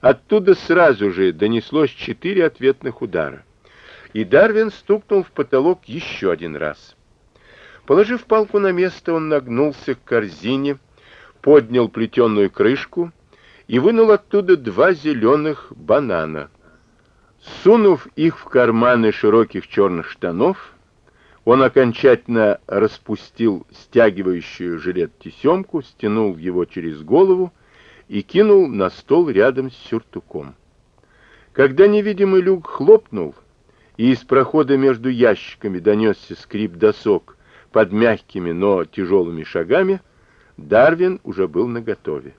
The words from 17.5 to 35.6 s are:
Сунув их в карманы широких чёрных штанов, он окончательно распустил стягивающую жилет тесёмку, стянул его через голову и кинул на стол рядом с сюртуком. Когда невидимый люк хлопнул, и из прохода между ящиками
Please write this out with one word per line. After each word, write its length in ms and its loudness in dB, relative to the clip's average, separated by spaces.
Сунув 440 4
их 220 -2
в 60 -20
карманы 680 2
широких 560 0
чёрных 400 -2
штанов, 640 -4
он 180 4
окончательно 1040 2
распустил 1040 -4
стягивающую 1080 -2
жилет 400 -6
тесёмку, 640 -4
стянул 560 -4
его 260 -4
через 380 -12
голову 500 2
и 140 -8
кинул 440 2
на 220 -2
стол 400 -2
рядом 420 0
с 40 -20
сюртуком. 800 -12
Когда 340 4
невидимый 540 2
люк 260 -2
хлопнул, 680 2
и 160 2
из 60 0
прохода 580 0
между 320 0
ящиками 680 -2